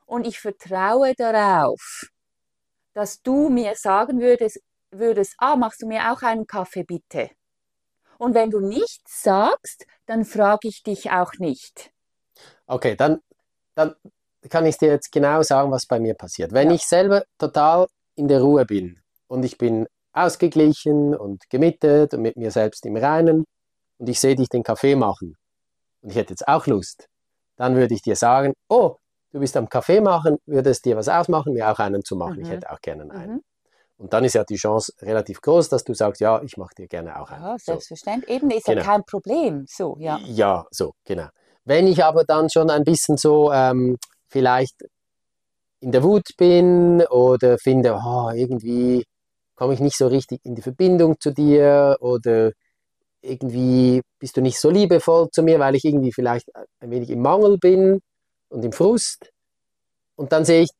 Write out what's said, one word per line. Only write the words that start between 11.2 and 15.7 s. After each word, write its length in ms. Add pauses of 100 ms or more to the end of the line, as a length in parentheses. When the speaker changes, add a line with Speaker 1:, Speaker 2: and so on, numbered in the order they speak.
Speaker 1:
nicht.“ 520 (800)
Speaker 2:
Okay, 260
dann, 240 (560)
dann 200 (540)
kann 160
ich 120
dir 120
jetzt 220
genau 300
sagen, 300